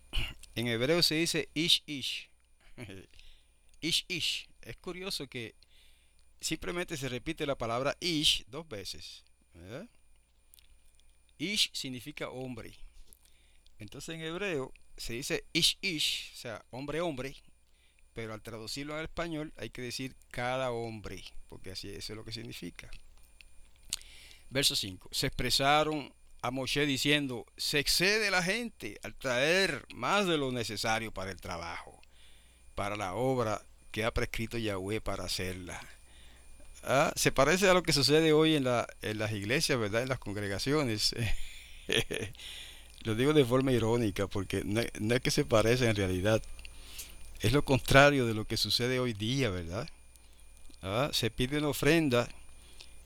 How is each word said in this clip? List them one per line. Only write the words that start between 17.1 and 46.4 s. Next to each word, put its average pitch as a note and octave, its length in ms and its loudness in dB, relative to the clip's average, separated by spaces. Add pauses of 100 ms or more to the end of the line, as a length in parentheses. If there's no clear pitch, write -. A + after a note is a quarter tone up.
pero A2+ 200 -8
al A2 80 -10
traducirlo A2+ 540 -8
al D#3 100 -6
español D#3+ 500 -6
hay A2+ 140 -8
que - 120 -12
decir B2 340 -6 (140)
cada B2+ 420 -2
hombre, A2+ 520 -8 (240)
porque F2+ 240 -14
así G2 180 -10
eso G2+ 240 -10
es G#2+ 40 -10
lo A2 80 -14
que A2+ 80 -10
significa. A#2 580 -12 (1600)
Verso C#3 260 2
cinco. F#2+ 360 -6
Se - 160 0
expresaron C#3+ 840 2 (280)
a A#2+ 100 -2
Moshe C3+ 340 0
diciendo, C#3 600 2 (100)
"Se - 240 0
excede G3+ 520 4
la F3+ 120 4
gente G3 600 -4
al - 120 -8
traer C#3+ 760 2
más F3+ 340 2
de E3 100 4
lo C3+ 140 0
necesario A2+ 600 -2
para F#2+ 180 -6
el E2+ 80 -10
trabajo, E2+ 640 -10 (720)
para G2+ 220 -4
la G2 160 -4
obra A#2+ 480 0 (300)
que G#2+ 120 -2
ha A#2 100 0
prescrito A#2 440 -2
Yahweh G#2 420 -2
para G2 260 -6
hacerla". F2+ 540 -6 (1040)
Ah, C3+ 320 4
se - 160 2
parece F3 380 6
a F#3 40 10
lo F3+ 100 6
que D#3+ 100 2
sucede D3+ 400 6
hoy D#3 220 6
en C#3+ 100 2
la, A#2+ 220 2 (140)
en G#2+ 180 -2
las G#2+ 120 0
iglesias, A#2+ 480 0
¿verdad? G#2+ 220 0
En C3 80 -4
las B2+ 100 -2
congregaciones. G#2 920 0 (760)
<laughs> - 460 0 (720)
Lo A2 120 0
digo C3+ 180 4
de D3 120 8
forma C3 260 4
irónica, A2+ 560 2
porque F#2+ 380 -2
no, G#2 160 2 (180)
no A2 160 2
es B2+ 60 2
que C#3+ 100 0
se D3 140 2
parece A#2 440 6
en G#2+ 60 4
realidad. G2 460 2 (1000)